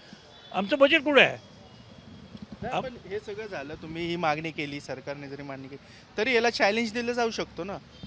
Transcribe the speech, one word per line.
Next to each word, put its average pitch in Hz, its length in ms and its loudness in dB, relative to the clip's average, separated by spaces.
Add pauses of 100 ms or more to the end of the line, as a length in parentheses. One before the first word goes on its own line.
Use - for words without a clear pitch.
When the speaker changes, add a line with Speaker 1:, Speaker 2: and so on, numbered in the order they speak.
(540)
Speaker 1:
आमचं 202 240 0
बजेट 285 240 8
कुठं 269 200 6
आहे? 131 360 2 (1040)
Speaker 2:
नाही, 240 140 -4
Speaker 1:
आप- - 120 -2
Speaker 2:
पण 214 220 -14
हे 202 100 -6
सगळं 208 280 -10
झालं, 151 280 -8
तुम्ही 165 320 -6
ही 170 80 0
मागणी 160 360 0
केली, 147 280 -6
सरकारने 143 480 -10
जरी 139 140 -12
मान्य 135 260 -12
केली 135 180 -16 (320)
तरी 240 180 2
याला 233 140 6
चॅलेंज 220 440 2
दिलं 240 180 -2
जाऊ 240 200 0
शकतो 170 320 -6
ना. 190 140 -8 (300)